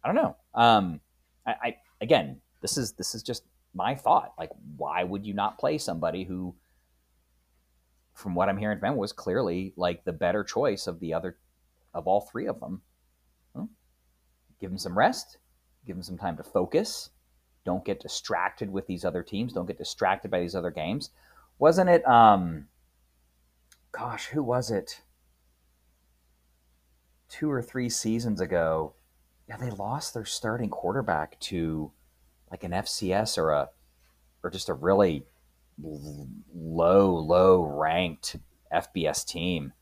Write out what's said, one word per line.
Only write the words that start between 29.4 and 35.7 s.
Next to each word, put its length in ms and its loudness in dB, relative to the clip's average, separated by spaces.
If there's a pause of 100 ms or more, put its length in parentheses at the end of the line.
yeah, 100 -14
they 140 -6
lost 420 -6
their 120 -6
starting 440 -4
quarterback 680 -2
to, 520 -4 (600)
like, 120 -12
an 80 -6
F 160 -2
C 240 -4
S 260 0
or 120 2
a, 200 2 (760)
or 80 -6
just 180 -8
a 40 -2
really 520 4 (580)